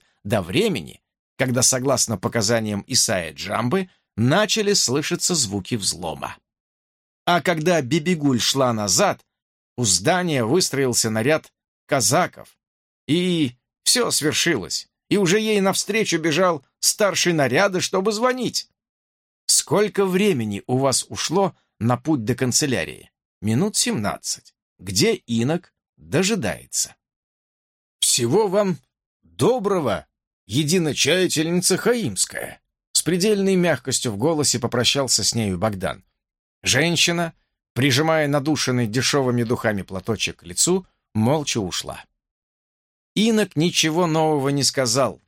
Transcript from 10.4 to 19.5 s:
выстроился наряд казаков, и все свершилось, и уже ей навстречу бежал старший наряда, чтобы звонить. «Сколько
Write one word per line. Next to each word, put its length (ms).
выстроился 680
наряд 440
казаков, 720
и 480
все 280
свершилось, 800
и 80
уже 240
ей 220
навстречу 580
бежал 460
старший 500
наряда, 480
чтобы 320
звонить. 580
«Сколько 600